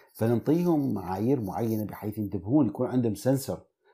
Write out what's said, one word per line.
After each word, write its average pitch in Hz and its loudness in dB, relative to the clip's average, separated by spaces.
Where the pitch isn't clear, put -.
فننطيهم 135 2
معايير 101 0
معينة 107 -2
بحيث 107 -8
ينتبهون، 104 2
يكون 123 -2
عندهم 117 0
سنسر 131 -2